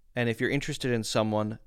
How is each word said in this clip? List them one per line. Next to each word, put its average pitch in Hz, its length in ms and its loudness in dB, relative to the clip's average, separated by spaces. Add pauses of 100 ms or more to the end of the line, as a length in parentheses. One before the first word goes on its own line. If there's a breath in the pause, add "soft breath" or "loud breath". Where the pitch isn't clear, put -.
(160)
And 120 120 2
if 113 120 -2
you're 123 100 2
interested 135 400 -2
in 117 140 0
someone, 107 640 0